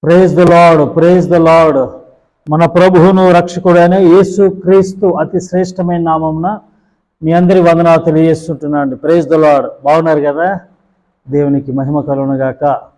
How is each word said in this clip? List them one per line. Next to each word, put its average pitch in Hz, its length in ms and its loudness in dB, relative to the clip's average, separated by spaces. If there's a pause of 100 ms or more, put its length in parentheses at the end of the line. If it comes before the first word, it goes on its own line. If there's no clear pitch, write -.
Praise 175 260 2
the 170 140 2
Lord, 170 480 4
praise 170 340 2
the 170 200 0
Lord. 156 400 2 (600)
మన 160 160 0
ప్రభువును 185 680 2
రక్షకుడైన 175 600 2
యేసు 190 560 2
క్రీస్తు 185 560 -2
అతి 160 360 -4
శ్రేష్టమైన 180 600 -6
నామమున 160 580 -4 (640)
మీ 156 80 -2
అందరి 180 280 2
వందనాలు 165 460 2
తెలియజేస్తుంటున్నాను 156 760 -2
అండి. 135 140 -6
Praise 160 380 -2
the 156 120 2
Lord. 139 220 2 (160)
బాగున్నారు 156 360 0
కదా? 165 400 -4 (720)
దేవునికి 139 420 -4
మహిమ 139 280 -4
కలుగును 135 360 -6
గాక. 131 440 -4 (180)